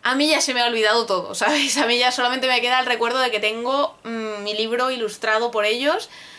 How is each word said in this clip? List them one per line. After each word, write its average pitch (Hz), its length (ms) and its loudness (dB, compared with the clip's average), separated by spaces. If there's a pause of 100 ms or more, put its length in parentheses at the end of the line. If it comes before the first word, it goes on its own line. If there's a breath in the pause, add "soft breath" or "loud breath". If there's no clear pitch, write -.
a 247 120 0
mí 294 140 2
ya 311 100 4
se 294 140 -2
me 247 80 2
ha 240 60 4
olvidado 226 380 2
todo, 190 300 -2
<laughs> - 0 -
¿sabéis? 277 420 0
A 269 80 2
mí 240 120 2
ya 247 160 2
solamente 254 340 0
me 247 140 2
queda 247 180 2
el 254 60 0
recuerdo 240 340 0
de 254 100 2
que 214 120 -2
tengo, 240 600 -2
mm, 220 380 -8
mi 208 120 -6
libro 233 360 -2
ilustrado 226 640 -2
por 214 140 0
ellos, 277 440 0 (300 loud breath)